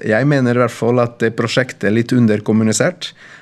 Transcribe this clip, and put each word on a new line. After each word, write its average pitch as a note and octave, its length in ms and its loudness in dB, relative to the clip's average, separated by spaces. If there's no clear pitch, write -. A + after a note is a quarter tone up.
jeg A2 240 0
mener C3 300 2
i B2 80 2
hvert A2+ 80 -2
fall A#2+ 280 0
at A#2+ 200 -2
det A2+ 160 0
prosjektet B2 480 -4
er G2+ 80 2
litt A#2 240 0
underkommunisert, A2 960 0